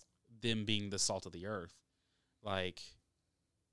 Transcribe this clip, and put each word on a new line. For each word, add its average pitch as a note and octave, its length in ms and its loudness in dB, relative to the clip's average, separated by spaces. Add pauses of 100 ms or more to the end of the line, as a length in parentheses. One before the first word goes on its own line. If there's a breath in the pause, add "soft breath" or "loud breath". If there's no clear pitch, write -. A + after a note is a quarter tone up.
(400)
them A2 240 2
being G#2 260 2
the G2 80 0
salt F#2+ 280 2
of F2 60 -12
the E2+ 140 -8
earth. F#2+ 280 -6 (680)
Like, F#2+ 400 0 (920)